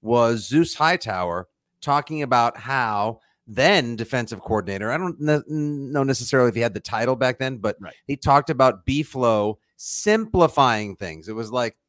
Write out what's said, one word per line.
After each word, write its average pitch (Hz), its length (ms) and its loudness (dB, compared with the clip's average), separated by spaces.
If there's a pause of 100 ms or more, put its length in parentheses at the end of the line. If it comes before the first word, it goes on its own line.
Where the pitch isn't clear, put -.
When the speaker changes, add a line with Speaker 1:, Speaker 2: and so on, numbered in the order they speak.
Speaker 1:
was 117 460 2
Zeus 160 280 0
Hightower 92 720 -2 (340)
talking 147 400 -2
about 120 360 2
how 113 640 -2 (240)
then 123 520 2
defensive 113 420 -4
coordinator, 101 500 -4
I 139 80 -2
don't 175 220 -6
ne-, 151 300 2
know 147 540 -2
necessarily 127 440 2
if 110 80 0
he 113 60 0
had 117 120 0
the 104 60 -8
title 120 380 -2
back 127 220 0
then, 131 180 -4
but 104 200 -4
Speaker 2:
Right. - 160 -16 (140)
Speaker 1:
he 139 80 -4
talked 143 340 2
about 127 360 2
B-Flow 120 760 0 (160)
simplifying 151 1200 2
things. 82 320 -10
It 110 60 -8
was 110 180 -8
like 120 260 -4 (120)